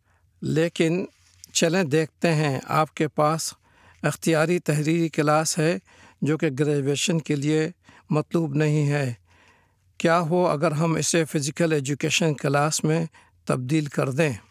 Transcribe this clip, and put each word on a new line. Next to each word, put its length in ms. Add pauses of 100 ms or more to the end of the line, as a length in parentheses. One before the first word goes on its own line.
(420)
لیکن 640 (480)
چلیں 300
دیکھتے 500
ہیں، 300
آپ 300
کے 140
پاس 460 (500)
اختیاری 560
تحریری 500
کلاس 480
ہے 200 (440)
جو 160
کہ 100 (120)
گریجویشن 600
کے 160
لیے 340 (400)
مطلوب 440
نہیں 360
ہے۔ 240 (840)
کیا 220
ہو 280
اگر 240
ہم 240
اسے 300
فزیکل 480
ایجوکیشن 600
کلاس 500
میں 220 (400)
تبدیل 400
کر 240
دیں؟ 240 (180)